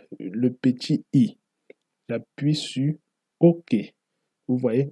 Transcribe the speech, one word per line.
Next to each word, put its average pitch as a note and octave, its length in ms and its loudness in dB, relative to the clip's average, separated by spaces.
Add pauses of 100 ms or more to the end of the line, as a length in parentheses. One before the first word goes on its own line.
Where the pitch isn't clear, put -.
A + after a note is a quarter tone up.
(200)
le A2+ 320 -2
petit B2+ 640 -2
I. A#2+ 240 4 (720)
J'appuie C#3 440 -4
sur C#3+ 380 -4 (480)
OK. E3+ 340 4 (760)
Vous B2+ 100 0
voyez, B2+ 340 0